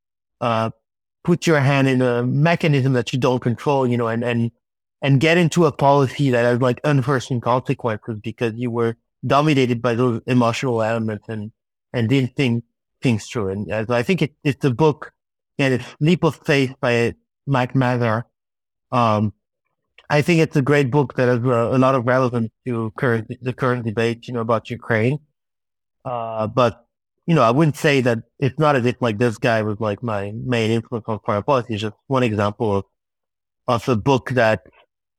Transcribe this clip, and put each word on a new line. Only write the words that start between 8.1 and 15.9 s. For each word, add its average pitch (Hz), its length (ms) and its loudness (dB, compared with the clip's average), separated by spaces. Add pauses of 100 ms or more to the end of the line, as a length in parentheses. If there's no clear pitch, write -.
because 113 340 -6
you 120 160 -6
were 117 260 -2 (300)
dominated 131 560 2
by 120 140 0
those 120 320 0
emotional 120 520 0
elements 110 480 -4
and, 107 220 -10 (420)
and 117 160 -2
didn't 131 280 0
think 120 260 0 (400)
things 117 240 0
through. 104 220 -6
And, 98 220 -6
uh, 107 140 -4
so 113 80 -4
I 120 120 0
think 185 180 0
it, 147 100 -2 (120)
it's 147 200 -2
a 143 60 2
book, 151 420 0 (460)
and 135 160 2
it's 120 100 -4 (140)